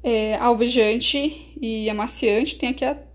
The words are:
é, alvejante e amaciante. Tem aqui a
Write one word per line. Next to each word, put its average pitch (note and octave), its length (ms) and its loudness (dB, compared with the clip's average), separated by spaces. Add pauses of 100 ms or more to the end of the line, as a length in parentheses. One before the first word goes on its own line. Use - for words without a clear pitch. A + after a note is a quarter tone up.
é, G#3+ 340 0
alvejante A#3+ 1200 2
e A3 280 -4
amaciante. A3 680 0
Tem B3 120 -4
aqui B3 140 -4
a C#4+ 140 -2 (160)